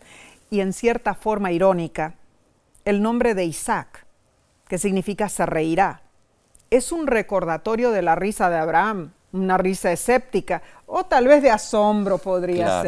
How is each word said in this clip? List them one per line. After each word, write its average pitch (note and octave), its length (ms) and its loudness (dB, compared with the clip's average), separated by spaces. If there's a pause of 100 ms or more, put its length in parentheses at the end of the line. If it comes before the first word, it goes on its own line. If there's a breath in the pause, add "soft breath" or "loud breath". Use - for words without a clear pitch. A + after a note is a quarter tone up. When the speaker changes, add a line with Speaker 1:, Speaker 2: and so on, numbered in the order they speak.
(500 soft breath)
Speaker 1:
Y G3+ 100 -2
en F#3+ 120 -2
cierta A#3 420 -2
forma G#3 360 -2
irónica, E3+ 640 0 (720)
el G3+ 180 0
nombre A#3 320 0
de F#3 100 -2
Isaac, - 600 -6 (640)
que F#3 100 -6
significa G3 500 -2
se - 180 -2
reirá, E3 560 0 (680)
es B3+ 220 2
un D#4+ 160 -4
recordatorio G#3+ 800 -2
de G3 120 0
la E3 120 2
risa F#3 360 0
de E3+ 80 0
Abraham, E3 520 0 (220)
una F#3 260 0
risa F#3+ 320 0
escéptica, F3+ 720 -2 (240 soft breath)
o - 200 -4
tal B3+ 200 4
vez C#4+ 160 8
de C4+ 80 6
asombro G#3 680 0
podría F3+ 480 -2
Speaker 2:
Claro, F2+ 220 0